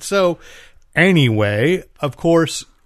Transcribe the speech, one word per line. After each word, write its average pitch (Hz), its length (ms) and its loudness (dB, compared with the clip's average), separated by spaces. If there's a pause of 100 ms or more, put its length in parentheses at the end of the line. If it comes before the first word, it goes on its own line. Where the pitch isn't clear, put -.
so, 185 380 -2 (560)
anyway, 135 880 0 (160)
of 143 160 -6
course, 165 480 0 (220)